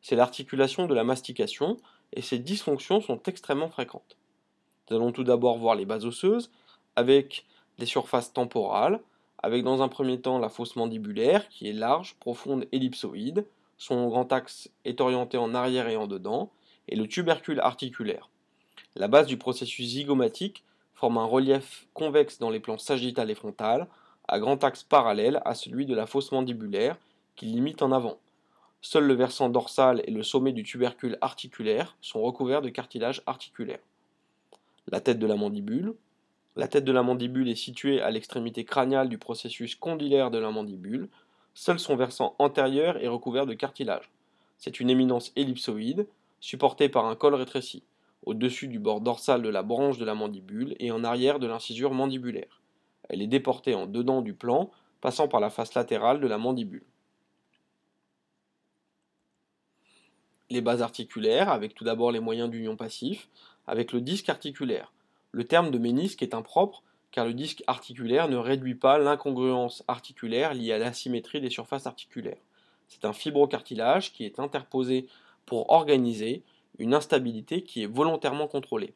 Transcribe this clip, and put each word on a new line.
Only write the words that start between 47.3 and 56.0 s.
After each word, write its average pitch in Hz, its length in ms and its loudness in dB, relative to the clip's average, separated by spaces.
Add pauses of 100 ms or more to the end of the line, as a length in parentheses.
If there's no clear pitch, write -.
rétréci, 131 480 -6 (400)
au-dessus 123 440 -2
du 117 120 -8
bord 107 200 0
dorsal 123 420 2
de 110 80 -2
la 98 140 -2
branche 123 340 0
de 117 80 -6
la 107 80 -2
mandibule 104 640 -6
et 117 120 -4
en 113 120 -4
arrière 127 360 2
de 123 80 -2
l'incisure 117 460 -4
mandibulaire. 131 680 -6 (460)
Elle 95 140 -6
est 104 60 -4
déportée 127 460 0
en 95 120 -2
dedans 120 360 0
du 107 120 -6
plan, 135 360 0 (300)
passant 139 300 0
par 120 100 4
la 104 100 2
face - 260 -6
latérale 120 440 2